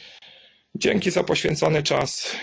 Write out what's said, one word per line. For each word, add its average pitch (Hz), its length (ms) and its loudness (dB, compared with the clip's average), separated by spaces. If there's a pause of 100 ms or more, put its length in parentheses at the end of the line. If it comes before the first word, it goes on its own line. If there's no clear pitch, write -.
(760)
Dzięki 185 360 2
za 175 120 2
poświęcony 156 600 2
czas. 139 600 -2